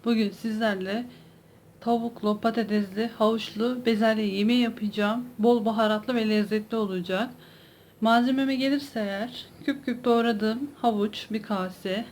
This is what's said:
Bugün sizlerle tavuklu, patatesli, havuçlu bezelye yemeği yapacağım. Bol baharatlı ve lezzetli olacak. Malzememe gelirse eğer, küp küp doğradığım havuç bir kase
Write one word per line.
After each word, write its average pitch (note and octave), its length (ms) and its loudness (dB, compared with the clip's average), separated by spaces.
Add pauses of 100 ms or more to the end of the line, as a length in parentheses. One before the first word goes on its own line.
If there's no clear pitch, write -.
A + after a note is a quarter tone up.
Bugün A3 260 2
sizlerle G#3+ 760 -4 (720)
tavuklu, A#3 600 -2
patatesli, G#3+ 800 -2
havuçlu A3+ 680 0
bezelye A3 400 2
yemeği G#3 340 2
yapacağım. A3 680 -2 (100)
Bol A3+ 260 4
baharatlı G#3+ 500 0
ve A3 140 0
lezzetli G#3+ 480 0
olacak. F#3+ 540 -2 (680)
Malzememe C4 540 4
gelirse C4+ 460 0
eğer, G3+ 460 -6 (180)
küp C#4 200 -4
küp B3 200 -4
doğradığım A#3 680 2 (120)
havuç G#3 480 0
bir G#3+ 120 -4
kase F#3+ 680 -4